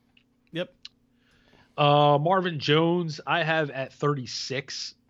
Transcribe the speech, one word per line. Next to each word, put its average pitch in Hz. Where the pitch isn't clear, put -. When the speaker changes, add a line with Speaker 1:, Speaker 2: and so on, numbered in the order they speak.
Speaker 1:
Yep. 175
Speaker 2:
Uh, 147
Marvin 180
Jones, 160
I 165
have 156
at 131
thirty-six. -